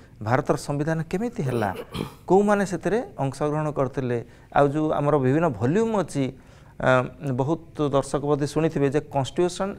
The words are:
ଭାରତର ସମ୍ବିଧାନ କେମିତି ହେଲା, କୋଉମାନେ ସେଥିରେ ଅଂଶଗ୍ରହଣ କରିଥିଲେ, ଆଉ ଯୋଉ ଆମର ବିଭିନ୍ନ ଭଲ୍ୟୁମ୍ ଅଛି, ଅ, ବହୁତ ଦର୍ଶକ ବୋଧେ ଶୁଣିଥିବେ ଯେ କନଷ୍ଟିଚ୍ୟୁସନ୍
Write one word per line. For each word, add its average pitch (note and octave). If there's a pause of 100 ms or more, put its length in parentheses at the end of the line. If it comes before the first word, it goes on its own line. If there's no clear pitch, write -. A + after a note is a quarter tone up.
(220)
ଭାରତର C3
ସମ୍ବିଧାନ D3+
କେମିତି A3+
ହେଲା, A#2 (560)
କୋଉମାନେ G3+
ସେଥିରେ F3+ (200)
ଅଂଶଗ୍ରହଣ D3+
କରିଥିଲେ, B2+ (380)
ଆଉ C#3+
ଯୋଉ D#3
ଆମର D3
ବିଭିନ୍ନ C#3
ଭଲ୍ୟୁମ୍ D#3
ଅଛି, C#3+ (560)
ଅ, C3 (460)
ବହୁତ C3+ (140)
ଦର୍ଶକ C#3
ବୋଧେ C#3+
ଶୁଣିଥିବେ D3+
ଯେ C#3+ (140)
କନଷ୍ଟିଚ୍ୟୁସନ୍ F3